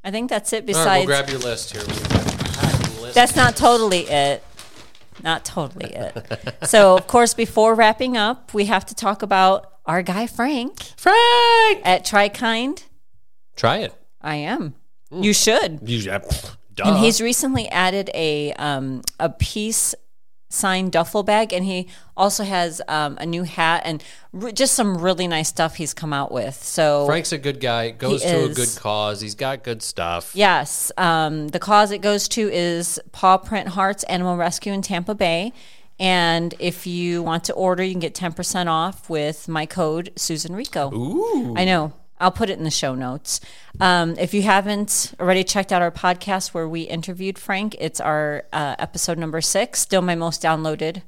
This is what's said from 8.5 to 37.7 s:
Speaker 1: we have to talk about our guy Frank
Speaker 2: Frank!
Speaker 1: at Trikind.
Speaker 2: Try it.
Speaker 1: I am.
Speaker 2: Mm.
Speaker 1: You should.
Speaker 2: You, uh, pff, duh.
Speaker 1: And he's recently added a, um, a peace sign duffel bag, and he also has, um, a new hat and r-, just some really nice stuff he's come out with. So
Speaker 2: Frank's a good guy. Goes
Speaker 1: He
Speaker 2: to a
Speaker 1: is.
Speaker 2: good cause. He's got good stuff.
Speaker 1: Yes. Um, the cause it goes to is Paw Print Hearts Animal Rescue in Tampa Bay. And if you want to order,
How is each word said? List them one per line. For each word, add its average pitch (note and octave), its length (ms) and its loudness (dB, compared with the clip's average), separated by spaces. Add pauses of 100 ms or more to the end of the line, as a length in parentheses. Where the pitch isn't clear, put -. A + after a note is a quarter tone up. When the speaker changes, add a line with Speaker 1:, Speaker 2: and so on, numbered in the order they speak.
Speaker 1:
we G#3 120 2
have G3+ 220 0
to - 80 -14
talk G#3 260 -2
about G3 500 4 (140)
our E3+ 160 0
guy F#3+ 260 -2
Frank B3+ 540 -4 (160)
Speaker 2:
Frank! A#4 880 6
Speaker 1:
at F#3 200 4
Trikind. A3+ 800 0 (720)
Speaker 2:
Try C3 220 2
it. F3 160 -4 (280)
Speaker 1:
I D3+ 140 -6
am. D3+ 380 -4 (380)
Speaker 2:
Mm. F3 120 -4
Speaker 1:
You G#3 100 4
should. G#3 540 2
Speaker 2:
You, G#2+ 240 -4
uh, G2+ 80 -2
pff, - 360 -6 (180)
duh. G2+ 140 -6
Speaker 1:
And G3+ 100 6
he's A3 240 4
recently B3 480 0
added F#3 440 0
a, D3 400 -2
um, C3+ 480 -4 (180)
a D#3+ 100 0
peace - 640 -2 (560)
sign F#3 400 0
duffel E3+ 340 0
bag, G#3+ 280 2
and F3+ 140 -2
he F3+ 240 -4 (260)
also G3+ 300 2
has, F3 420 -2
um, D3+ 320 -2
a D#3 60 -8
new E3+ 180 -4
hat E3 420 0
and D#3 160 -6 (380)
r-, A3+ 120 -8
just C4 240 2
some G3+ 240 0
really F3+ 280 0
nice D#3 220 -2
stuff D#3+ 260 -2
he's D#3 180 -6
come D3+ 200 -6
out C#3 180 -4
with. B2 320 -6
So D3 440 2
Speaker 2:
Frank's D#3+ 260 0
a D3+ 60 -4
good C3+ 200 -4
guy. A#2 300 0
Goes - 340 -2
Speaker 1:
He F3 60 0
Speaker 2:
to E3+ 80 2
a - 20 2 (100)
Speaker 1:
is. - 60 -6
Speaker 2:
good - 260 -4
cause. G#2 380 -2
He's G#2+ 160 -10
got C3+ 280 -6
good A2+ 200 -8
stuff. E2+ 500 -6
Speaker 1:
Yes. F3+ 640 2
Um, D#3 520 0
the E3+ 100 -4
cause G#3 320 4
it G3+ 80 -6
goes G3+ 300 0
to G#3+ 240 0
is F3 460 -2 (120)
Paw F#3+ 280 4
Print G3 300 -4
Hearts G3 360 -2
Animal F3+ 320 -2
Rescue F3 340 -2
in G3 100 -4
Tampa F#3 340 -4
Bay. F#3 360 0 (480)
And E3+ 600 2
if F3 280 -6
you F3 360 -2
want E3 220 -2
to - 80 -4
order, F#3 300 0